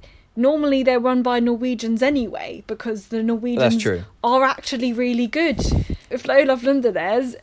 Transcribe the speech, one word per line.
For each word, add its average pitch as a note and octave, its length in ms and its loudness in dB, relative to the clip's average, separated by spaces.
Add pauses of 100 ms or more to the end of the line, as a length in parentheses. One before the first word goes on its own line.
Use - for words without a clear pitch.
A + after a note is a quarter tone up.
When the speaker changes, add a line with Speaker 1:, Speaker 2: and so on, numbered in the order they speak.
(360)
Speaker 1:
normally C#4 460 2
they're B3+ 180 4
run B3+ 220 2
by A#3+ 160 0
Norwegians A#3 640 0
anyway, C4 640 -2
because A3 420 -8
the A3+ 140 -4
Norwegians A#3 520 0
Speaker 2:
That's A3+ 80 0
true. F#2 200 -2 (220)
Speaker 1:
are B3+ 180 4
actually B3+ 500 -2
really A#3+ 360 -2
good. D4+ 320 0 (480)
If - 200 -6
Olav C4+ 340 4
Lundenes A#3+ 800 0